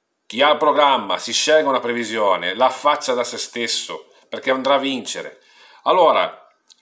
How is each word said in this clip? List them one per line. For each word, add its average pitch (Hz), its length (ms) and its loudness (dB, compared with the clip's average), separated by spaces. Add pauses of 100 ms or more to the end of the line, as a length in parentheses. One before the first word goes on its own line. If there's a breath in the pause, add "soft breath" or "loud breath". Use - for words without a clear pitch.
(260)
chi 120 160 -2
ha 147 80 6
il 147 80 2
programma, 135 600 2
si - 140 -8
scelga 151 360 2
una 127 120 2
previsione, 107 760 -2
la 123 160 2
faccia 147 440 0
da 120 100 0
se 117 140 -8
stesso, - 720 -6 (180 soft breath)
perché 113 220 -4
andrà 131 240 0
a - 40 4
vincere. - 640 -8 (440 soft breath)
Allora, 139 600 2 (360)